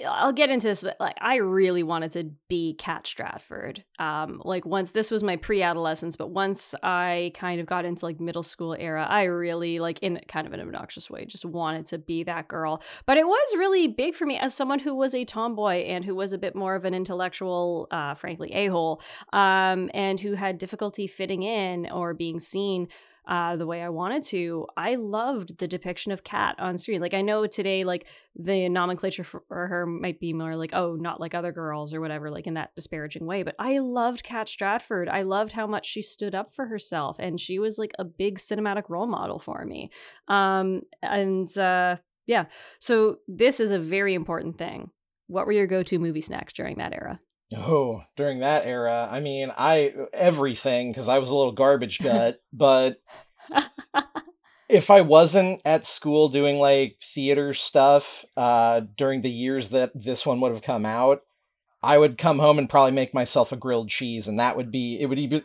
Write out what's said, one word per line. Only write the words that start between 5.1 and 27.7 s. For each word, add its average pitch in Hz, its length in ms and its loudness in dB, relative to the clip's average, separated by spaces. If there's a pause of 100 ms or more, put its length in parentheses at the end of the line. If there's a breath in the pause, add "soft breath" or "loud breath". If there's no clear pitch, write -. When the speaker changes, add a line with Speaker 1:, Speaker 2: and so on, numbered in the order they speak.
Speaker 1:
my 190 120 0
pre-adolescence, 170 800 -2
but - 140 -8
once 196 540 -2
I 175 500 0
kind 175 260 -4
of 165 60 -6
got 175 200 -4
into, 175 200 -6
like, 165 140 -8
middle 170 240 -6
school 165 340 -6
era, 156 320 -6
I 202 140 4
really, 170 560 -2
like, 165 240 -4
in 185 240 -4
kind 160 180 -6
of - 80 -12
an - 80 -10
obnoxious - 480 -12
way, - 160 -14
just - 180 -14
wanted 160 440 -6
to 165 100 -8
be 165 280 -6
that 165 220 -8
girl. 160 360 -6 (240 loud breath)
But 269 100 6
it 320 80 6
was 466 320 2
really 370 300 2
big 254 260 -2
for 330 140 -4
me 269 100 -2
as 262 160 -2
someone 277 240 0
who 269 160 -4
was 262 220 0
a 247 100 -2
tomboy 208 600 -2
and 180 200 -6
who 196 80 -4
was 190 200 -4
a 190 40 -6
bit 196 180 -6
more 190 200 -2
of 180 100 -6
an 185 80 0
intellectual, 180 960 -4
uh, 147 240 -4
frankly, 160 400 -10
a-hole, 170 480 0 (320 loud breath)
um, 190 600 4
and 196 240 -2
who 202 160 -4
had 185 240 -4
difficulty 202 480 -8
fitting 190 340 -6
in 190 480 -4
or 170 240 -4
being 165 260 -6
seen, 190 500 -2 (380 soft breath)
uh, 175 300 -2
the 160 100 -4
way 170 160 -6
I 175 60 -8
wanted 185 340 -4
to. 170 420 -4 (100)
I 180 200 -2
loved 214 640 -4
the 180 80 -4
depiction 180 440 -6
of 190 120 -6
Kat - 340 -2
on 180 220 -4
screen. 196 200 -4
Like, 175 140 -2
I 190 80 0
know 214 240 0
today, 190 380 -2